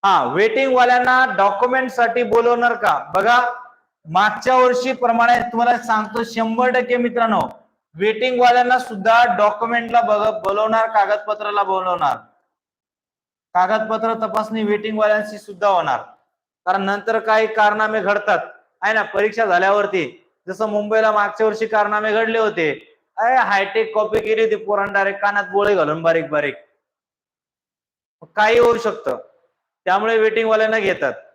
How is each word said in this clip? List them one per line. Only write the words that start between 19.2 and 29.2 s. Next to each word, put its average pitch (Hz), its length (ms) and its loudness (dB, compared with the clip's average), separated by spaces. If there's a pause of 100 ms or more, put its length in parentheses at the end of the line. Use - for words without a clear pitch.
झाल्यावरती. 185 800 0 (220)
जसं 196 220 -6
मुंबईला 214 420 0
मागच्या 208 360 0
वर्षी 220 200 -2
कारनामे 208 440 0
घडले 226 280 0
होते, 170 580 -2 (200)
अरे, 233 180 2
हायटेक 202 600 0
कॉपी 214 240 0
केली 220 240 0
होती 214 120 0
पोरांनी, 196 380 -4
डायरेक्ट 196 280 0
कानात 202 220 0
बोळे 202 320 0
घालून 156 260 0
बारीक 165 280 0
बारीक, 147 260 -4 (1800)
काही 220 240 4
होऊ 233 180 4
शकतं, - 400 -6 (680)